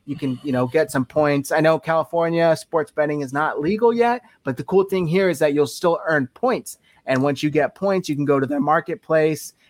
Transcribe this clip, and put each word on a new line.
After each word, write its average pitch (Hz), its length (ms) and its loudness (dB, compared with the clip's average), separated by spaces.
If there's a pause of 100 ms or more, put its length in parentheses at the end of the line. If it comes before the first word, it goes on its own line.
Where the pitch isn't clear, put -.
you - 120 -8
can, 131 260 -6
you 147 80 -6
know, 127 160 0
get 156 240 0
some 131 140 -2
points. 147 440 0
I 156 120 0
know 160 180 4
California 165 800 0
sports 156 340 -4
betting 147 300 -2
is 131 100 -8
not 143 300 -2
legal 214 320 2
yet, 240 280 0 (220)
but - 140 -6
the 147 80 -8
cool 190 180 2
thing 185 240 -2
here 185 220 2
is 170 100 -2
that 151 140 2
you'll 147 120 2
still 165 400 0
earn 147 280 0
points. 226 440 -4 (280)
And 131 180 0
once 143 180 0
you 151 80 0
get 143 240 0
points, 190 360 -2
you 147 60 -2
can 143 100 -2
go 143 120 2
to 135 80 0
their - 140 -4
marketplace 156 960 0 (160)